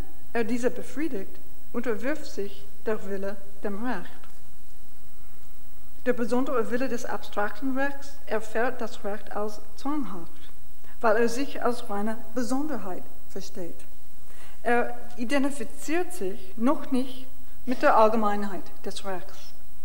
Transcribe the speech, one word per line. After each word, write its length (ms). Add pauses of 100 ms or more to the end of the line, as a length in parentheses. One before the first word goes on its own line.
(320)
er 120
diese 260
befriedigt, 680 (360)
unterwirft 540
sich 380 (220)
der 220
Wille 280 (280)
dem 200
Recht. 260 (2000)
Der 60
besondere 580
Wille 180
des 160
abstrakten 720
Rechts 400 (100)
erfährt 540
das 220
Recht 320
als 260 (140)
zwanghaft, 760 (500)
weil 160
er 120
sich 360
als 260
reine 260 (180)
Besonderheit 680 (260)
versteht. 580 (800)
Er 320 (220)
identifiziert 960
sich 420
noch 340
nicht 360 (400)
mit 160
der 160
Allgemeinheit 680 (180)
des 220
Rechts. 480 (320)